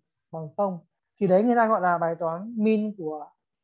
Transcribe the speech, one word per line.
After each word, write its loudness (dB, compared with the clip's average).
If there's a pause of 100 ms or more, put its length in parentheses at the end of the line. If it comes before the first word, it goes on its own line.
(300)
bằng -10
không. -2 (340)
Thì 2
đấy 4
người 2
ta 4
gọi 2
là 2
bài 0
toán -6
min 2
của, -10 (340)